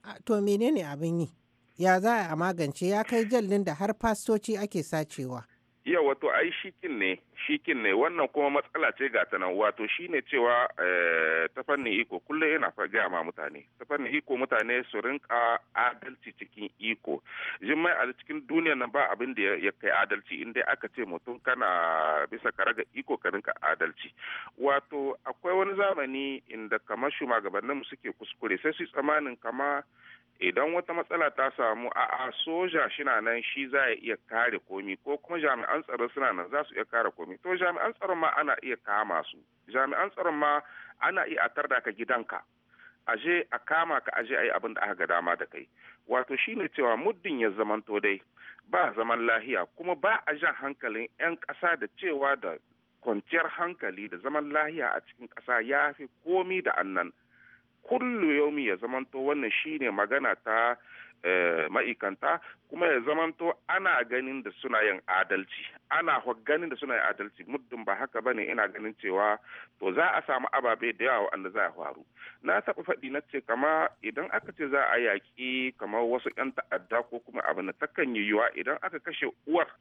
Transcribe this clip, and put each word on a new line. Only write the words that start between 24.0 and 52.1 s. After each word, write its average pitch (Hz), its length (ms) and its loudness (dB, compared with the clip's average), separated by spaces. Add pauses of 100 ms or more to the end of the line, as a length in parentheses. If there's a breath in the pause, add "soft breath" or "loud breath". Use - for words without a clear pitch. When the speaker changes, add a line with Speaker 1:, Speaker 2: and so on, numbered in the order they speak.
Speaker 2:
Wato, 139 640 0
akwai 180 320 -2
wani 196 160 2
zamani 139 760 -2
inda 110 320 -4
kamar 117 320 -2
shugabanninmu 117 800 -2
suke 120 320 -10
kuskure, 104 400 -4
sai 156 160 0
su 175 60 -6
yi 156 100 -10
tsammanin 147 480 0
kama 139 400 -2 (600 loud breath)
idan 117 320 2
wata 175 200 -2
matsala 165 380 0
ta 135 260 0
samu, 120 360 0
a'a, 127 380 0 (120)
soja 160 460 0
shi - 140 -6
na 123 180 4
nan, 117 220 0 (100)
shi 139 160 -6
za 139 80 2
ya 123 240 4
iya 110 160 -2 (120)
kare 113 300 2
komi, 95 440 -8
ko 143 140 -2
kuma 170 220 -8
jami'an 139 440 0
tsaro 120 260 -2
suna 127 240 0
nan 87 160 -4
za 143 160 -2
su - 80 -20
iya 110 120 -2
kare 113 260 0
komi. 85 320 -12
To, 180 120 -2
jami'an 175 380 0
tsaron 185 240 -2
ma 160 100 2 (100)
ana 147 260 2
iya 123 180 -4
kama 101 400 0 (100)
su. - 60 -20 (320)
Jami'an 135 400 0
tsaron 175 260 -2
ma 147 240 4 (400 loud breath)
ana 175 300 2
iya - 160 2
a - 40 0
tarda 135 320 0
ka 113 100 -4
gidanka. 113 500 -4 (640 loud breath)
A 113 120 0
je 170 340 0
a 120 80 -4
kama 160 420 2
ka, - 160 -4
a 117 60 0
je 117 120 -2
a 95 80 2
yi 117 60 2
abin 110 240 0
da - 80 -2
aka 101 140 -2
ga 87 100 0
dama 85 300 2
da 80 100 -4
kai. 69 220 -14 (420 loud breath)
Wato, 127 280 0
shi 226 180 -2
ne 185 180 -2
cewa 120 240 2
muddin 175 420 -2
ya 113 120 4
zamanto 107 500 -2
dai 101 160 2 (480 loud breath)
ba - 320 2
zaman 117 300 0
lahiya, 110 380 0 (120)
kuma 170 180 -2
ba 196 300 0
a 151 80 -2
jan 147 240 0
hankalin 123 480 -6 (140)
'yan 170 180 -2
ƙasa 170 420 -2
da - 80 -4 (140)
cewa 139 400 2